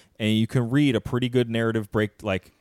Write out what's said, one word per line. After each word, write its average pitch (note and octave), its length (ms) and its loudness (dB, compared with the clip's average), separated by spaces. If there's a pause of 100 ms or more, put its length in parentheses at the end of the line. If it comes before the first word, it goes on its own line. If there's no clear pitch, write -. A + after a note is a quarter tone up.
(180)
and A2 180 2
you A2 100 2
can A#2+ 220 -2
read C#3 260 2
a G#2+ 60 2
pretty B2 300 -4
good B2 180 2
narrative A2+ 440 -2
break, G#2+ 300 -2
like, F#2+ 280 -4 (100)